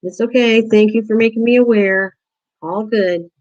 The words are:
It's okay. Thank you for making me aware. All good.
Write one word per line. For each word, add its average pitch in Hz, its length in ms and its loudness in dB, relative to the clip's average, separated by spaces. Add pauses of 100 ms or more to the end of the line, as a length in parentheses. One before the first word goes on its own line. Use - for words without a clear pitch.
It's 185 180 -10
okay. 233 400 0
Thank 214 320 2
you 226 120 0
for 214 100 -4
making 226 280 0
me 240 140 2
aware. 202 580 0 (460)
All 185 240 -8
good. 185 440 -4 (120)